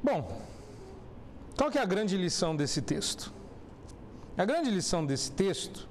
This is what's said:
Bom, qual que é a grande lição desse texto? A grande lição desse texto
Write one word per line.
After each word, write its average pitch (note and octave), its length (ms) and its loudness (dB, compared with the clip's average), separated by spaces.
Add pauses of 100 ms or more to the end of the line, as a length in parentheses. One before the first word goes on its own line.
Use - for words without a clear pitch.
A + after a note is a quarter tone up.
Bom, D3+ 340 2 (1200)
qual D4 140 6
que D4 60 4
é C#4 40 6
a A#3+ 40 6
grande G3 320 4
lição E3+ 380 2
desse D3 260 2
texto? - 520 -2 (1040)
A F3 60 4
grande C#4 260 4
lição F3+ 360 2
desse C3+ 260 0
texto - 600 -2